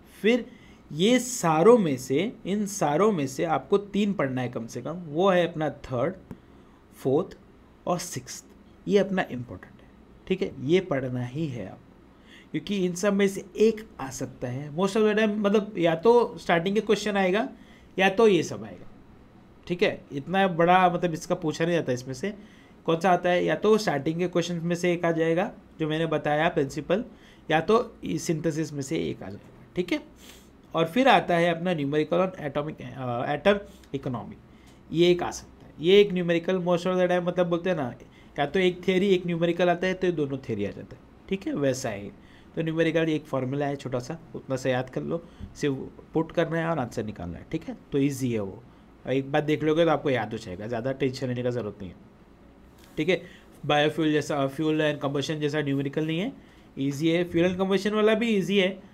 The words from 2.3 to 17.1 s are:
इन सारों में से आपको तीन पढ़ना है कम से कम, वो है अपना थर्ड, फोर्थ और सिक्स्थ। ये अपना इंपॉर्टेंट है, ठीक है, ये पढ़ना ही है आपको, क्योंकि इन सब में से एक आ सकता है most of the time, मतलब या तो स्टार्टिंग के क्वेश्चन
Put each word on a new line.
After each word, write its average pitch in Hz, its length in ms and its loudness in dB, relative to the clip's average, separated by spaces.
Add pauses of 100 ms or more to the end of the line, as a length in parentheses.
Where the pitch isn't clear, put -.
इन 208 200 -2
सारों 180 460 2
में 147 160 -2
से 127 160 -6
आपको 160 340 0
तीन 202 360 0
पढ़ना 131 280 -2
है 123 80 -4
कम 117 180 -8
से 120 140 -10
कम, 135 100 -8
वो 170 380 0
है 175 180 4
अपना 156 220 -4
थर्ड, 135 440 -4 (840)
फोर्थ 143 420 -2 (500)
और 175 120 0
सिक्स्थ। - 460 -12 (420)
ये 196 120 4
अपना 190 320 0
इंपॉर्टेंट - 500 -12
है, - 60 -20 (400)
ठीक 185 140 -2
है, 185 180 -4
ये 147 200 2
पढ़ना 127 460 -2
ही 143 220 -6
है 117 200 -8
आपको, - 260 -18 (580)
क्योंकि 180 340 -2
इन 180 100 -2
सब 202 180 2
में 196 140 4
से 190 160 -4 (140)
एक 214 280 4 (140)
आ 135 100 -8
सकता 127 380 -8
है 139 280 -8
most 190 220 0
of 220 40 4
the 214 120 4
time, 214 240 2
मतलब 208 400 2
या 165 180 4
तो 233 420 4
स्टार्टिंग 175 380 2
के 214 60 4
क्वेश्चन 208 360 0